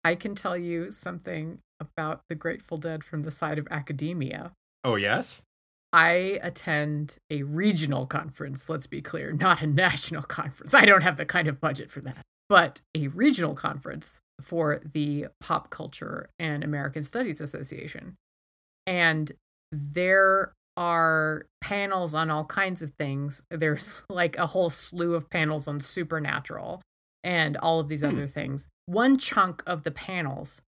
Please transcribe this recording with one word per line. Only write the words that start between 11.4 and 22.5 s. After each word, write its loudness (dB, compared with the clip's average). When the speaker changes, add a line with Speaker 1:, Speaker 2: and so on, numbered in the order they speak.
Speaker 1:
of -4
budget -4
for -12
that. -10
But 6
a 0
regional 2
conference -8
for -2
the -2
Pop -4
Culture -12
and -2
American -4
Studies -4
Association. -12
And 2
there 4
are 2
panels -2
on 0
all 0
kinds -2